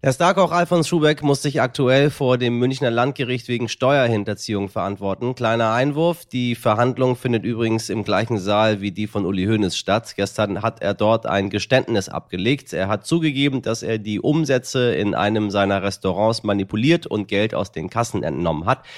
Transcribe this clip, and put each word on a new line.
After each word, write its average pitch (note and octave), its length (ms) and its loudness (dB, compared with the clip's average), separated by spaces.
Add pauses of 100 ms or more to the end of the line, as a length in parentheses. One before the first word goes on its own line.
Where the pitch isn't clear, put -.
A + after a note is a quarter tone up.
Der C3+ 100 2
Starkoch F3 380 2
Alfons E3+ 360 2
Schubeck D3+ 340 2
muss C#3+ 220 2
sich C#3 180 0
aktuell C3 480 2
vor B2+ 300 0
dem A#2+ 180 0
Münchner B2+ 320 0
Landgericht B2 580 -2
wegen A#2+ 220 -2
Steuerhinterziehung A2 1000 0
verantworten. G2 680 -4
Kleiner A2+ 380 2
Einwurf, D3 520 0
die B2 300 -2
Verhandlung B2 600 2
findet A#2+ 280 -2
übrigens A2+ 480 -2
im G#2 120 -4
gleichen G#2 360 0
Saal G#2 420 2
wie G2+ 80 -4
die G2 160 -6
von G2+ 220 -4
Uli F#2+ 180 0
Hoeneß G#2 320 0
statt. - 380 -2
Gestern G2+ 480 -2
hat A2+ 180 -2
er G2+ 140 -2
dort A2 320 2
ein G2 240 0
Geständnis G#2 580 0
abgelegt. A2+ 640 -4
Er F#2 140 -2
hat G2+ 180 -4
zugegeben, C#3 560 0
dass A2+ 220 -4
er A2+ 160 -2
die G#2 200 -4
Umsätze C3+ 720 2
in G2 220 0
einem G#2 380 0
seiner G2 320 2
Restaurants G2 580 0
manipuliert A2 640 0
und G#2 220 -4
Geld G#2 260 0
aus - 180 -4
den E2 200 -8
Kassen A2+ 320 -2
entnommen D#2 420 -2
hat. B2 180 0 (140)